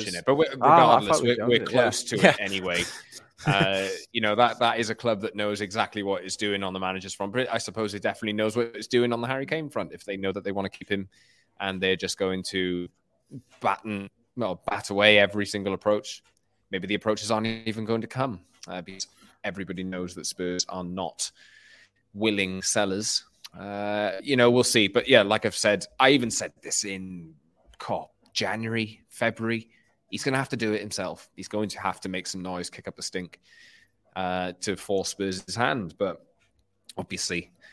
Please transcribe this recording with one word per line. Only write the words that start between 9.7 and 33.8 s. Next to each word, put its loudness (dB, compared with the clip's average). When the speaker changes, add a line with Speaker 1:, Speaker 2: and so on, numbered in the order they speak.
Speaker 2:
if -16
they -6
know -2
that -8
they -4
wanna -2
keep -16
him -4
and -4
they're 4
just -4
going -2
to -2
batten, -2
well, -4
bat -4
away 8
every 4
single -4
approach. -2
Maybe -6
the -2
approaches -2
aren't 0
even -6
going -2
to -8
come, -6
uh, -10
because -12
everybody -8
knows -8
that -12
Spurs -4
are -8
not -8
willing 0
sellers. -2
Uh, -4
you 0
know, 8
we'll 6
see. 4
But 0
yeah, 10
like 2
I've -2
said, 2
I 8
even 4
said -6
this -4
in, -10
co-, -6
January, -4
February. -2
He's -6
gonna 2
have -2
to -4
do 0
it 0
himself. -8
He's -12
going -2
to -12
have -4
to -8
make -6
some -10
noise, -8
kick -16
up -10
the -14
stink, -10